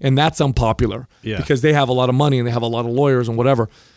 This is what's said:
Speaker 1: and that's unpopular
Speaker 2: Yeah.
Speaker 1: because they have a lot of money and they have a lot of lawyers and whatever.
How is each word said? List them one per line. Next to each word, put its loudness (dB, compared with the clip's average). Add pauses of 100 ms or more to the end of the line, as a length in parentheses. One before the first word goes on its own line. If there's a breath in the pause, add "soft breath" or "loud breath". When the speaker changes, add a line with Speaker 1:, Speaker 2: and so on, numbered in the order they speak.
Speaker 1:
and 0
that's 0
unpopular -2 (160 soft breath)
Speaker 2:
Yeah. -6
Speaker 1:
because -2
they 2
have 2
a -2
lot 2
of 0
money 2
and -2
they -2
have -2
a -4
lot -4
of -4
lawyers 2
and -4
whatever. 2 (280 soft breath)